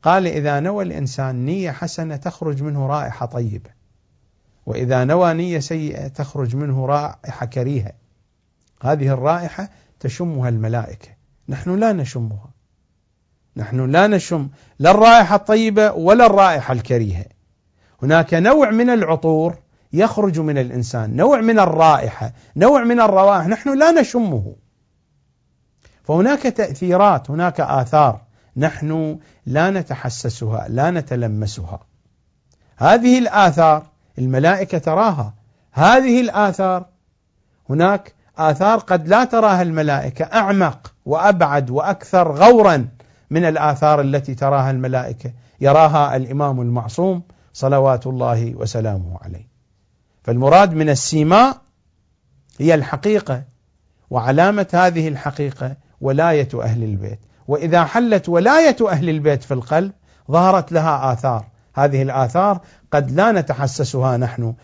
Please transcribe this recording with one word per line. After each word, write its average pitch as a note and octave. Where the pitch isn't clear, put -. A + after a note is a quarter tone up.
قال: F#3
"إذا D3
نوى G3
الإنسان C3+
نية F3
حسنة D#3+
تخرج D3
منه C#3+
رائحة C3+
طيبة، A2+
وإذا B2
نوى E3
نية E3+
سيئة D3+
تخرج C3+
منه C3+
رائحة D3
كريهة، B2
هذه C#3
الرائحة D#3+
تشمها C#3+
الملائكة، A2+
نحن F3+
لا A3
نشمها، A#2
نحن B2+
لا F3
نشم E3+
لا D#3
الرائحة G#3
الطيبة G#3+
ولا G#3
الرائحة F#3+
الكريهة." A2
هناك D#3+
نوع A3+
من A#3
العطور D#3+
يخرج F#3+
من D3+
الإنسان، A#2+
نوع A#3+
من A3+
الرائحة، D#3+
نوع A#3+
من A#3+
الروائح G3
نحن C4+
لا D#4+
نشمه، A3
فهناك A3
تأثيرات، F#3
هناك E3
آثار C#3
نحن D#3
لا D#3
نتحسسها، B2
لا C3+
نتلمسها. A2
هذه A#3
الآثار E3+
الملائكة D#3+
تراها، D#3+
هذه B3
الآثار F#3+
هناك F#3
آثار D#3+
قد E3+
لا A3
تراها A3
الملائكة، D3+
أعمق G3
وأبعد D3+
وأكثر E3+
غوراً F3+
من E3
الآثار D3+
التي C#3
تراها C3+
الملائكة، B2+
يراها D3
الإمام C3
المعصوم B2
صلوات C3+
الله A#2+
وسلامه G#2+
عليه. F2+
فالمراد D3
من D#3
السيماء E3+
هي D#3+
الحقيقة D3
وعلامة D#3+
هذه E3+
الحقيقة C#3
ولاية C#3+
أهل A2+
البيت، G2+
وإذا D#3+
حلت A3+
ولاية B3+
أهل E3+
البيت D3+
في -
القلب D#3+
ظهرت F3+
لها D3
آثار، A#2
هذه C#3
الآثار C3+
قد C#3+
لا F#3+
نتحسسها C3+
نحن A#2+